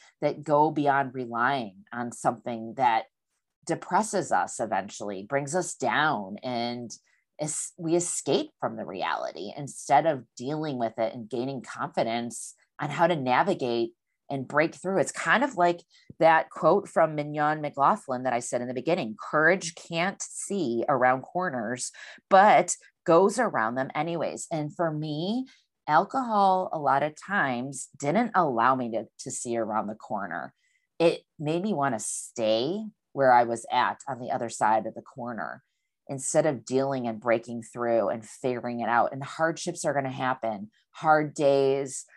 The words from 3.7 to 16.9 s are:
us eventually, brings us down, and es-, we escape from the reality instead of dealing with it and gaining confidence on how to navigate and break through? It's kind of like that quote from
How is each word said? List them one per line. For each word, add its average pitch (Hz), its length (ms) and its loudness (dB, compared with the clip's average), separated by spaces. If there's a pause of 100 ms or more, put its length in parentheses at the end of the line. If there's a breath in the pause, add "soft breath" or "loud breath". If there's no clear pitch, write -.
us 90 280 -2
eventually, 101 680 -6
brings 139 260 -2
us - 200 -2
down, 117 680 -2
and 120 480 -6 (480)
es-, - 400 -6
we 165 160 -2
escape 170 560 -2 (100)
from 117 160 -6
the 107 80 -8
reality 80 720 -6
instead 147 500 0
of 135 180 -2 (120)
dealing 147 420 -6
with 113 200 -4
it 113 160 -2
and 113 160 -12
gaining 127 320 -6
confidence 120 920 -6 (260)
on 143 100 -4
how 165 160 2
to 170 100 2
navigate 127 760 0 (400)
and 135 160 -6
break 156 260 0
through? 185 240 -2
It's 139 140 0
kind 196 320 2
of 254 120 -4
like 175 260 2 (360 loud breath)
that 160 320 6
quote 190 380 2
from 160 260 2